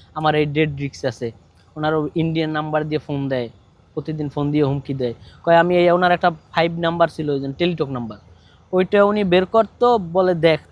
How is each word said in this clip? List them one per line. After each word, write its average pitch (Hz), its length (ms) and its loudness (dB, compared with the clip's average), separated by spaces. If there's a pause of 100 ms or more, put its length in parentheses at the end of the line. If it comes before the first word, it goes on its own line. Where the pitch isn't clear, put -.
(160)
আমার 156 200 0
এই 151 100 2
ডেড 147 340 -2
রিস্ক 139 260 -8
আছে। 120 260 -6 (440)
ওনার 156 200 -2
ও 151 200 -2
ইন্ডিয়ান 160 360 -2
নাম্বার 156 360 -4
দিয়ে 151 120 -4
ফোন 139 300 -6
দেয়, 123 200 -4 (440)
প্রতিদিন 151 360 -8
ফোন 147 220 -4
দিয়ে 147 120 2
হুমকি 139 300 -2
দেয়। 127 200 -4 (300)
কয় 170 120 4
আমি 175 220 4
এই, 175 140 4
ওনার 175 200 2
একটা 175 200 2 (200)
ফাইভ 170 280 -2
নাম্বার 170 280 2
ছিল, 151 220 -6
ওই 139 100 -2
যে 135 140 -6
টেলিটক 160 360 -2
নাম্বার, 117 280 -8 (560)
ওইটা 185 300 4
উনি 208 200 2
বের 185 220 2
করতো, 226 520 2
বলে, 185 360 0
"দেখ 160 260 2 (120)